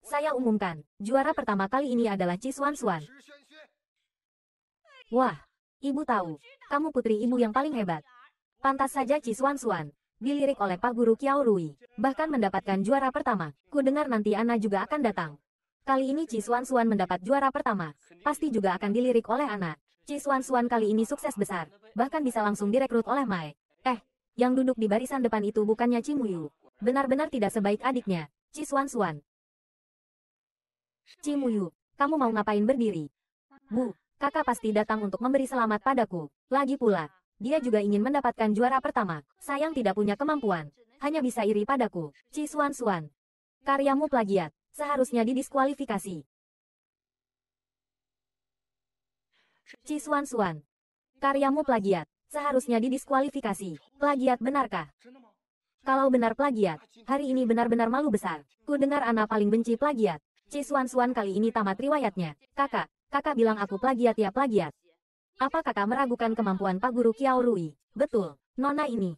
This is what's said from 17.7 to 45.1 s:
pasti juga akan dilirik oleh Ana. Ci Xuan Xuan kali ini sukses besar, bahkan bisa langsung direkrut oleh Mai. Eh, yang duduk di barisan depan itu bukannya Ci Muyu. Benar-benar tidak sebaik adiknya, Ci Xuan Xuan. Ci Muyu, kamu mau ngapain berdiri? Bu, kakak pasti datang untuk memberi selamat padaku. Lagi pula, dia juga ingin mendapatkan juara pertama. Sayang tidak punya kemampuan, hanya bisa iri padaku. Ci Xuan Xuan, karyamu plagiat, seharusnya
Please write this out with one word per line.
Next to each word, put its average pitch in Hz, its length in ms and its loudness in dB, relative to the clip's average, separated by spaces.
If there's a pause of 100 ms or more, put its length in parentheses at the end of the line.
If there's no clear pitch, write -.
pasti 294 320 -2
juga 190 240 2
akan 202 160 -2
dilirik 240 360 2
oleh 262 200 0
Ana. 185 240 -4 (320)
Ci 285 160 -8
Xuan 269 240 0
Xuan 240 240 2
kali 220 240 2
ini 220 160 2
sukses - 240 -4
besar, 175 400 -4 (240)
bahkan 277 240 0
bisa 233 240 0
langsung 202 240 0
direkrut 233 400 2
oleh 269 160 2
Mai. 170 320 -6 (240)
Eh, 247 160 -2 (400)
yang 247 160 4
duduk 262 240 2
di 220 80 0
barisan 240 400 0
depan 220 160 0
itu 214 240 0
bukannya 240 400 2
Ci 294 80 -4
Muyu. 185 400 -4 (240)
Benar-benar 269 560 0
tidak 208 160 0
sebaik 208 320 0
adiknya, 196 480 -2 (240)
Ci 302 80 -10
Xuan 277 240 -2
Xuan. 180 400 -4 (2000)
Ci 294 80 -2
Muyu, 220 400 -2 (240)
kamu 285 160 0
mau 262 160 2
ngapain 208 320 0
berdiri? 214 480 0 (640)
Bu, 240 240 -2 (240)
kakak 294 240 0
pasti 226 240 0
datang 214 320 0
untuk 196 160 -4
memberi 262 320 2
selamat 226 320 0
padaku. 214 480 0 (200)
Lagi 269 280 0
pula, 190 320 2 (320)
dia 269 160 0
juga 233 240 2
ingin 208 240 2
mendapatkan 247 480 0
juara 247 280 2
pertama. 190 440 -2 (160)
Sayang 302 320 -2
tidak 208 240 0
punya 208 200 2
kemampuan, 226 520 -2 (320)
hanya 294 240 -2
bisa 240 160 -2
iri 208 240 0
padaku. 202 480 -2 (200)
Ci 302 160 -6
Xuan 285 240 -2
Xuan, 190 400 -2 (520)
karyamu 277 440 2
plagiat, 214 400 2 (240)
seharusnya 262 480 0